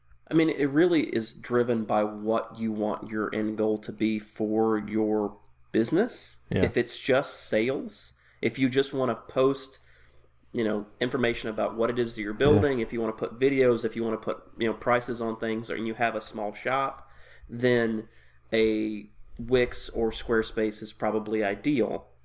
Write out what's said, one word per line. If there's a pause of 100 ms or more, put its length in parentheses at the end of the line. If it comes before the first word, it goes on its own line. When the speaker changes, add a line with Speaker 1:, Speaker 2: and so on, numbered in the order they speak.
(300)
Speaker 1:
I
mean,
it
really
is
driven
by
what
you
want
your
end
goal
to
be
for
your (340)
business. (100)
Speaker 2:
Yeah.
Speaker 1:
If
it's
just
sales, (280)
if
you
just
wanna
post, (720)
you
know, (120)
information
about
what
it
is
that
you're
Speaker 2:
Yeah.
Speaker 1:
building,
if
you
wanna
put
videos,
if
you
wanna
put, (160)
you
know,
prices
on
things,
or
you
have
a
small
shop, (400)
then (440)
a (260)
Wix
or
Squarespace
is
probably
ideal. (180)